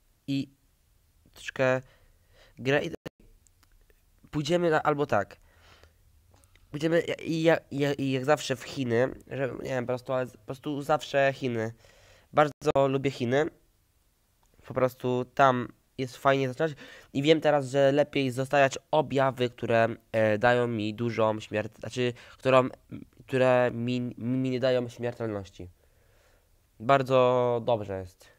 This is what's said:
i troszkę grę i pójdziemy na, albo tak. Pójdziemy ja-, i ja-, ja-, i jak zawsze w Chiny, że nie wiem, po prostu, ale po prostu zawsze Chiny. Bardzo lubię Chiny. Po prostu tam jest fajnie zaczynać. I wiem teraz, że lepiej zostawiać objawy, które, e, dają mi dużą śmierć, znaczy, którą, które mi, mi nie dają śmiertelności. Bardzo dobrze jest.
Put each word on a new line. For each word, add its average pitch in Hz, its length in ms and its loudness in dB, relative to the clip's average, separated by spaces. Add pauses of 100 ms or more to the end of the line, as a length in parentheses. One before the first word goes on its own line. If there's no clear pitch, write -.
(280)
i - 340 -6 (720)
troszkę 127 480 -2 (800)
grę 135 260 0
i 170 60 -8 (1400)
pójdziemy 170 380 0
na, 156 140 2
albo 147 220 0
tak. 104 320 -2 (1300)
Pójdziemy 160 360 0
ja-, - 80 -4
i 160 280 -4
ja-, 160 160 4 (120)
ja-, 143 220 -2
i 135 180 -2
jak 131 140 -2
zawsze 143 300 0
w - 80 -14
Chiny, 127 520 0 (120)
że 127 260 -6 (100)
nie 139 60 -8
wiem, 127 160 -4
po - 20 -12
prostu, 127 260 -4
ale 127 140 -2
po 117 100 -18
prostu 143 440 -8
zawsze 139 540 0
Chiny. 117 380 -4 (600)
Bardzo 143 540 2
lubię 135 240 0
Chiny. 131 340 0 (1200)
Po - 80 -12
prostu 123 520 0
tam 127 420 2 (300)
jest 131 200 -10
fajnie 135 300 2
zaczynać. 147 260 -4 (400)
I 139 80 -4
wiem 156 200 6
teraz, 147 280 2
że 139 220 4
lepiej 143 400 0
zostawiać 135 460 0 (140)
objawy, 131 580 0
które, 113 460 0 (160)
e, 110 260 2
dają 123 300 2
mi 107 260 -4
dużą 110 460 0
śmierć, 107 400 -6
znaczy, 123 340 -4 (240)
którą, 131 320 4 (580)
które 127 460 2
mi, 120 280 -4 (160)
mi 131 320 -4
nie 127 100 -4
dają 123 300 0
śmiertelności. 110 800 -8 (1080)
Bardzo 123 840 2
dobrze 104 340 -2
jest. - 280 -16 (120)